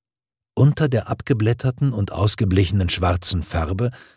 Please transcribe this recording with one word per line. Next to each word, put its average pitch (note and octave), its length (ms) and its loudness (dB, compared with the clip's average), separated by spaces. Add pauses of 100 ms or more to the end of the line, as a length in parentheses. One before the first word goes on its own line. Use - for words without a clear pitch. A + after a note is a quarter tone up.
(540)
Unter C#3+ 340 4
der A#2 200 -2
abgeblätterten A#2 840 -2
und G#2 200 -2
ausgeblichenen F#2+ 760 0
schwarzen F2 540 0
Farbe F2+ 480 -4 (260)